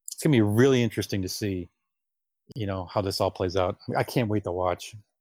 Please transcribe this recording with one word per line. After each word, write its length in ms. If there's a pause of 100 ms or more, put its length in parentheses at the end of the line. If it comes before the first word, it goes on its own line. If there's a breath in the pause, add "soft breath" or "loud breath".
it's 160
gonna 120
be 60
really 400
interesting 400
to 80
see, 400 (840)
you 100
know, 260
how 100
this 200
all 80
plays 260
out. 220 (180)
I 80
can't 260
wait 160
to 60
watch. 440 (260)